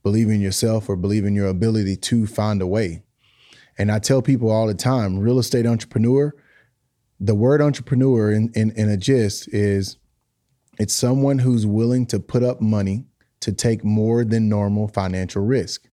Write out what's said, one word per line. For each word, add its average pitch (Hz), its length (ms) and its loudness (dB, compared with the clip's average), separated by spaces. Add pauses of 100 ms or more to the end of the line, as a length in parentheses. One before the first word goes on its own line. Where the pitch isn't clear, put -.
believe 107 260 2
in 104 120 0
yourself 104 480 -2
or 98 60 -2
believe 98 300 -2
in 101 80 0
your 101 140 0
ability 98 480 0
to 113 320 -2
find 104 340 -2
a 92 60 -2
way. 92 360 -4 (720)
And 104 140 0
I 107 80 0
tell 135 220 2
people 123 300 2
all 110 160 2
the 104 60 -2
time, 104 460 -2
real 123 200 2
estate 120 260 0
entrepreneur, 120 680 0 (880)
the 104 160 0
word 135 260 4
entrepreneur 127 680 2
in, 107 220 0
in, 110 180 0
in 107 180 0
a 104 80 0
gist 110 560 0
is 101 440 -2 (800)
it's 107 160 -2
someone 135 460 0
who's 123 260 2
willing 117 420 2
to 104 120 -2
put 123 240 -2
up 123 160 -2
money 107 460 -2 (340)
to 101 140 -6
take 110 320 -2
more 110 400 2
than 110 240 0
normal 104 400 0
financial 92 540 -4
risk. 101 520 -4